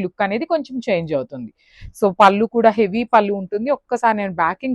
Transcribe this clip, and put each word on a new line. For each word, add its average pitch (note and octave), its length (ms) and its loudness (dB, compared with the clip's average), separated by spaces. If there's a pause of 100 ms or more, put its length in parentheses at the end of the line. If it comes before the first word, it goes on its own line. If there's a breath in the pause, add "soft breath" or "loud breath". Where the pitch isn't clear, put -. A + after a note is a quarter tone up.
లుక్ F3+ 240 -6
అనేది A#3+ 260 -6
కొంచెం C4 240 -4 (120)
చేంజ్ E3+ 300 -2
అవుతుంది. B2 320 -10 (500 soft breath)
So, G3 120 2 (100)
పళ్ళు G3+ 240 6 (100)
కూడా A3+ 240 4
హెవీ G#3+ 220 0 (120)
పళ్ళు G3+ 260 2
ఉంటుంది. G#3 380 -4
ఒక్కసారి A3+ 420 -2
నేను F#3+ 220 -6
బ్యాకింగ్ E3+ 200 -2 (120)